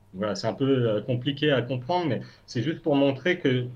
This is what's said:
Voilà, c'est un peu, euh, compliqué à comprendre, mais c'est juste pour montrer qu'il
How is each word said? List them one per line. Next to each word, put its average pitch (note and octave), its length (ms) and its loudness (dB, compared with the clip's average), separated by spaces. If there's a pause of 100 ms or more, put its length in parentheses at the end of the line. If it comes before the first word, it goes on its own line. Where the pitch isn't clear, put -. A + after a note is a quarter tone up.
(140)
Voilà, G2+ 200 -2
c'est A2+ 140 -2
un A2 40 0
peu, C3+ 140 0
euh, A#2 340 2
compliqué C#3+ 520 0
à B2 100 2
comprendre, C#3 440 -2
mais G#2+ 140 0 (240)
c'est - 160 -4
juste D#3+ 220 -4
pour C#3+ 140 2
montrer C#3 420 2
qu'il B2+ 380 0